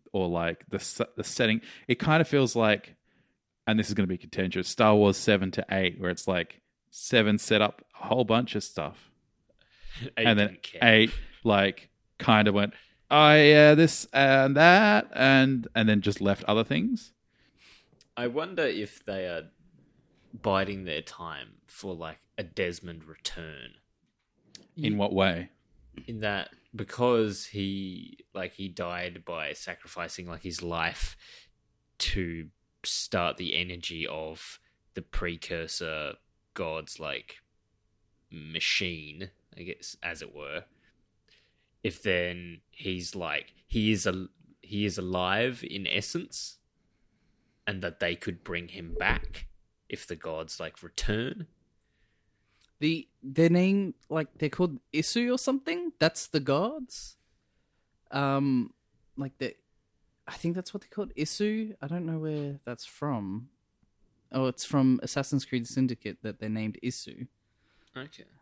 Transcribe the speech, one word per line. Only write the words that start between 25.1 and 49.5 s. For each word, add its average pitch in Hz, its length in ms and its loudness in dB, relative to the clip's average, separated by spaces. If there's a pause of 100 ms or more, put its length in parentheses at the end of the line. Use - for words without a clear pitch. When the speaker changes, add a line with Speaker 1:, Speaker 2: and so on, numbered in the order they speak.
Speaker 1:
way? 92 380 0 (560)
Speaker 2:
In 110 140 -10
that, 104 300 -2 (260)
because 113 720 0
he, 95 720 -8 (140)
like, 90 200 -8
he 98 160 -10
died 87 560 -8
by 78 280 -8
sacrificing, 87 760 -12
like, 82 140 -12
his 85 200 -10
life 85 540 -4 (800)
to 82 500 -4 (360)
start - 540 -2
the 90 180 -6
energy 85 500 -8
of 78 540 -12 (340)
the 92 80 -10
precursor 80 1080 -6 (420)
god's, 80 460 -8
like, 71 380 -12 (920)
machine, 80 1000 -6 (260)
I 85 60 -16
guess, - 400 -14
as 82 200 -10
it - 120 -18
were. 76 300 -12 (1160)
If - 200 -8
then 87 580 -4 (100)
he's, 90 440 -8
like, 80 400 -8 (120)
he 107 260 0
is 98 140 -2
a, 92 220 -4 (320)
he 104 240 -6
is 98 140 -4
alive 95 720 -2
in 98 180 -10
essence, - 720 -8 (1080)
and 98 160 -6
that 85 180 -8
they 87 140 -2
could 87 300 -10
bring 87 240 -8
him 85 300 -14
back - 480 -4 (420)